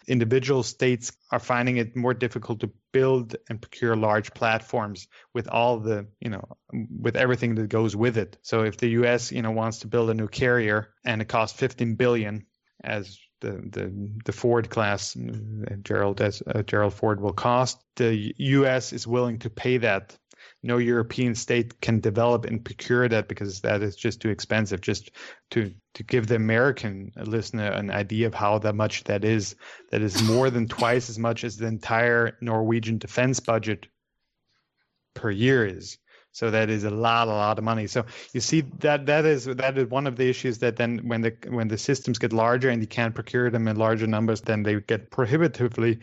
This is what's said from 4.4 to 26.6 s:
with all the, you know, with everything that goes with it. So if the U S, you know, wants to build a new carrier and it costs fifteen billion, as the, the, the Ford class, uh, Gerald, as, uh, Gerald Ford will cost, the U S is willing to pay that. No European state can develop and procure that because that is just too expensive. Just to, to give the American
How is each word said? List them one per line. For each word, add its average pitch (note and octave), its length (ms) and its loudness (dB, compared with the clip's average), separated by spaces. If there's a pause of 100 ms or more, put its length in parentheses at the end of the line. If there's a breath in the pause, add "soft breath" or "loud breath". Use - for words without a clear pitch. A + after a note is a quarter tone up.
with A#2 160 -4
all A#2+ 300 2
the, G#2+ 280 -2 (140)
you - 80 -6
know, G2 180 -8 (540)
with A2+ 160 0
everything B2 380 2
that G#2+ 160 -2
goes A2 260 2
with A2+ 220 2
it. G2 240 -4
So A2+ 220 0
if G#2+ 120 -2
the B2 120 0
U A#2 180 4
S, A#2+ 260 2
you B2 80 -2
know, A2+ 100 -2
wants A2 280 -2
to - 80 -12
build A2+ 240 2
a A2 40 2
new A2 140 -2
carrier A2+ 640 2 (160)
and A2 160 0
it A2 60 -8
costs A2 300 0
fifteen A#2+ 360 -2
billion, G#2+ 500 0 (400)
as G2+ 340 -8 (220)
the, A2+ 100 -6
the, G2+ 600 -8 (140)
the G#2+ 80 -4
Ford A#2+ 380 0
class, G2+ 440 -2
uh, G#2+ 680 -10
Gerald, G2+ 400 0
as, G#2 240 -2
uh, A2 160 -2
Gerald G#2 320 0
Ford G#2 260 0
will G2+ 140 -2
cost, B2 480 0 (140)
the A2+ 420 0
U C#3 260 4
S C3 300 0
is A#2+ 120 -8
willing A#2+ 340 0
to A#2 100 -8
pay B2 280 0
that. G2+ 380 0 (460 loud breath)
No A#2+ 160 0
European A#2+ 560 0
state A#2+ 460 -2
can A2+ 200 2
develop A#2 460 2
and A2 180 -4
procure B2 440 0
that A2 200 0
because G2+ 320 -8
that G#2 220 0
is G#2 120 -4
just - 260 -4
too A2+ 100 -2
expensive. G#2 500 -2
Just - 300 -4 (400 loud breath)
to, G#2 220 0 (220)
to - 80 -12
give A2+ 260 0
the A#2 80 2
American A2 800 0